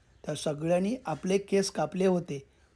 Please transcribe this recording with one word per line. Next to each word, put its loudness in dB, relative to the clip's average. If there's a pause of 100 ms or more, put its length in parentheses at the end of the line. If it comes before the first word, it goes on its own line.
(260)
त्या -4
सगळ्यांनी 0 (100)
आपले 0
केस 0
कापले 0
होते, 0 (320)